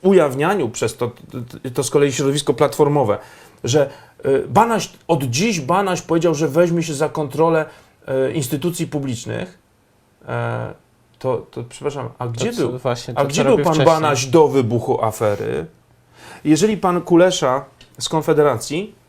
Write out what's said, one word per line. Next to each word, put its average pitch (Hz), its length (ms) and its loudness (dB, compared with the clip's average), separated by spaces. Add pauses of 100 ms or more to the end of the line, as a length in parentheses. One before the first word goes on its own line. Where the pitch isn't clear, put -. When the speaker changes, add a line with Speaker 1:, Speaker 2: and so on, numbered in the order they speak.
Speaker 1:
ujawnianiu 165 640 2
przez - 280 -4
to, 120 120 -4
to, - 680 -14
to 139 80 -2
z 123 80 -4
kolei 143 220 4
środowisko 143 420 0
platformowe, 143 640 2 (460)
że, 135 260 2 (340)
e, 135 140 2 (100)
Banaś, 208 440 0 (160)
od 151 160 0
dziś 160 360 -2
Banaś 180 420 -2
powiedział, 165 320 0
że 151 140 -2
weźmie 170 340 2
się 160 120 -6
za 147 140 -2
kontrolę, 156 580 0 (420)
e, 131 240 0
instytucji 156 540 -4
publicznych, 135 720 -8 (720)
e, 117 440 -6 (460)
to, - 320 -4
to 123 180 -12
przepraszam, 139 400 -8 (100)
a 123 60 -6
Speaker 2:
To 120 60 -6
Speaker 1:
gdzie 170 220 -4
Speaker 2:
co 175 160 -2
Speaker 1:
był, 123 100 -6
Speaker 2:
właśnie, 123 380 -6
Speaker 1:
a 143 60 0
Speaker 2:
to 139 60 0
Speaker 1:
gdzie 151 140 -2
Speaker 2:
co - 20 2
Speaker 1:
był 269 60 4
Speaker 2:
robił 175 140 4
Speaker 1:
pan 160 100 2
Speaker 2:
wcześniej? 156 200 6
Speaker 1:
Banaś 143 320 0
do 147 220 6
wybuchu 120 560 0
afery? 110 600 -2 (760)
Jeżeli 160 320 4
pan 180 240 0
Kulesza 165 640 4 (340)
z - 100 -8
Konfederacji 151 840 0 (140)